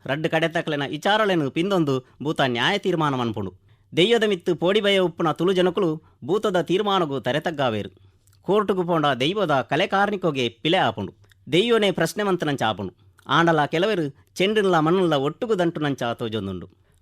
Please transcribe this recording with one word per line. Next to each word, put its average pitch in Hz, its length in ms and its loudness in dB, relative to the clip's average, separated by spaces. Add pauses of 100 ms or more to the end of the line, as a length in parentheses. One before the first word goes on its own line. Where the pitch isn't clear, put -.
ರಡ್ಡು 156 240 -4
ಕಡೆತಕ್ಲೆನ 160 580 -2
ವಿಚಾರಲೆನು 180 600 0
ಪಿಂದೊಂದು 160 540 0 (180)
ಭೂತ 156 180 -4
ನ್ಯಾಯ 135 380 0
ತೀರ್ಮಾನ 160 360 0
ಮನ್ಪುಂಡು. 110 400 -4 (420)
ದೆಯ್ಯದ 214 280 4
ಮಿತ್ತು 190 300 -2
ಪೋಡಿ 185 260 0
ಭಯ 196 180 4
ಉಪ್ಪುನ 170 340 0
ತುಳು 175 200 0
ಜನಕುಲು 175 500 0 (220)
ಭೂತದ 185 360 0
ತೀರ್ಮಾನಗೂ 180 600 0
ತರೆತಗ್ಗಾವೇರು. 127 680 -2 (520)
ಕೋರ್ಟುಗು 196 400 0
ಪೋಂಡ 165 240 0
ದೆಯ್ವದ 147 540 0
ಕಲೆ 151 260 0
ಕಾರ್ನಿಕೋಗೆ 190 600 0
ಪಿಲೆ 165 300 0
ಆಪುಂಡು. 110 360 -2 (380)
ದೆಯ್ಯೋನೇ 214 380 2
ಪ್ರಶ್ನೆ 170 320 -2
ಮಂತನಂಚ 170 400 -2
ಆಪುಂಡು. 101 320 -2 (340)
ಆಂಡಲ 156 360 4
ಕೆಲವರು 170 680 -2
ಚೆಂಡಿನ್ಲ 196 440 2
ಮಣ್ಣುನ್ಲ 165 360 2
ಒಟ್ಟುಗು 160 440 -2
ದಂಟುನಂಚ 156 440 -2
ತೋಜೊಂದುಂಡು. 107 840 -6 (160)